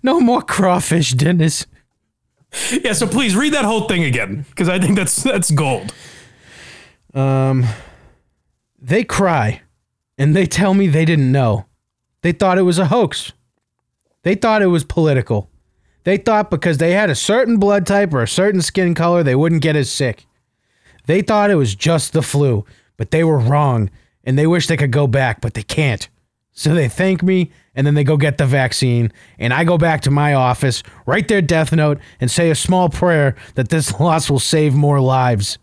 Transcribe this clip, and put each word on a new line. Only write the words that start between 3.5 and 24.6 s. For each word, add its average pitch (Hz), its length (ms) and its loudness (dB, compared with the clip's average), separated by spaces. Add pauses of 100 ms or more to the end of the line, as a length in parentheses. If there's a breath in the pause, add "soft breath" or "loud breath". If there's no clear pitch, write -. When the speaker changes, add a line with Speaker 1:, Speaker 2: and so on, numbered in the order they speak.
Speaker 2:
that 277 100 0
whole 214 240 0
thing 175 160 0
again, 120 420 -4 (100)
'cause 175 120 0
I 185 100 0
think 190 180 2
that's, - 260 -2
that's 269 280 -2
gold. 135 420 -2 (1200 loud breath)
Speaker 1:
Um, 135 520 0 (1120 loud breath)
"They 170 240 0
cry, 147 580 -2 (540)
and 147 180 2
they 185 120 2
tell 190 280 0
me 196 120 2
they 156 180 2
didn't 151 280 2
know. 113 340 0 (560)
They 170 100 0
thought 185 260 2
it 190 40 2
was 180 160 2
a 185 80 0
hoax. 196 460 -2 (920)
They 202 120 0
thought 214 280 0
it 196 40 2
was 170 180 2
political. 135 680 -2 (540)
They 190 120 0
thought 214 340 0
because 160 280 -2
they 165 140 2
had 196 180 0
a - 40 0
certain 233 440 0
blood 202 280 2
type 196 280 0
or 127 80 0
a 110 60 -2
certain 190 340 0
skin 175 320 -2
color, 175 280 0
they 135 120 0
wouldn't 160 280 2
get 151 140 0
as 139 140 -2
sick. - 360 -6 (800 soft breath)
They 165 160 2
thought 208 280 2
it 196 60 2
was 123 180 0
just 156 380 -2
the 151 100 0
flu, 131 420 0 (320 soft breath)
but - 140 -8
they 160 140 0
were 160 140 2
wrong, 123 520 0 (340 soft breath)
and 131 140 0
they 151 80 2
wish 170 200 0